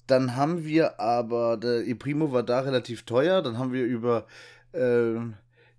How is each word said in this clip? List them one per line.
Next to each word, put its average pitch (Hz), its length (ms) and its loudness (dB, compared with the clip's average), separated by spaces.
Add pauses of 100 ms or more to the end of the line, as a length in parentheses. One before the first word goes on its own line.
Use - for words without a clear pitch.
dann 127 280 2
haben 156 300 0
wir 156 340 0
aber, 117 600 0
der 117 280 -2
E 127 80 -2
Primo 147 380 -2
war 123 100 2
da 120 180 0
relativ 127 440 -4
teuer, 165 380 2
dann 120 160 -4
haben 127 140 -4
wir 127 120 -2
über, 117 420 0 (460)
ähm, 117 600 0 (440)